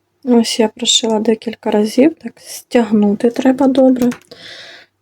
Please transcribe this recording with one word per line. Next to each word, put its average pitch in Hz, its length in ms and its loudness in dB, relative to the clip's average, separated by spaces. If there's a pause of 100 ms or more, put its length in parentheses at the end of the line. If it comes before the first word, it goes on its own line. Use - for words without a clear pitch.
(240)
Ось 233 360 0
я 220 80 2
прошила 220 520 -2
декілька 220 520 -4
разів, 220 440 2
так - 240 -18
стягнути 208 920 0
треба 262 380 0
добре, 254 420 2 (920)